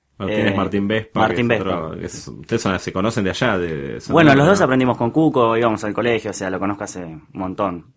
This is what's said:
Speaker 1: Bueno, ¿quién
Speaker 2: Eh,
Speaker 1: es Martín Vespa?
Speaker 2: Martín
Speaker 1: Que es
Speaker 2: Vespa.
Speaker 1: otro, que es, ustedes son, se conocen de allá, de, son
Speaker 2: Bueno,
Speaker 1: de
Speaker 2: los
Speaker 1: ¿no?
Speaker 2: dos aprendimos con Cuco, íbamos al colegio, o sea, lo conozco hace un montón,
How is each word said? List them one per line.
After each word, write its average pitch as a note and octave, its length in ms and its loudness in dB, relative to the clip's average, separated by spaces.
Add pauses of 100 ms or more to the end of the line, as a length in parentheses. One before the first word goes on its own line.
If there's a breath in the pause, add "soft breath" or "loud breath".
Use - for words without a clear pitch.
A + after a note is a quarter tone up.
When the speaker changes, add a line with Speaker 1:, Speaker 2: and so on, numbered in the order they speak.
(180)
Speaker 1:
Bueno, G2 160 -4
¿quién G#2+ 140 0
Speaker 2:
Eh, - 20 2
Speaker 1:
es G2 80 0
Martín G2 300 -2
Vespa? G#2+ 320 -4
Speaker 2:
Martín A2 280 0
Speaker 1:
Que A#2 80 2
es G#2+ 80 0
Speaker 2:
Vespa. F#2 220 -2
Speaker 1:
otro, E2+ 140 -10
que F2 80 -8
es, - 200 -12
ustedes C2 340 -6
son, F#2 180 0
se - 140 -8
conocen G#2 300 -2
de F#2+ 80 0
allá, A2+ 280 0
de, C#2+ 400 -6
son - 140 -4
Speaker 2:
Bueno, D#3 180 8
Speaker 1:
de C3+ 60 8
Speaker 2:
los C#3 80 6
Speaker 1:
¿no? F3 60 6
Speaker 2:
dos F#3+ 100 4
aprendimos C3 360 2
con A#2+ 140 0
Cuco, C3+ 460 4
íbamos A2+ 260 0
al G#2 100 -4
colegio, A2 380 0
o - 20 -10
sea, F#2+ 160 -6
lo F#2 100 -4
conozco G2+ 260 -4
hace F#2 180 -10
un D#2+ 300 -14
montón, F#2 640 -6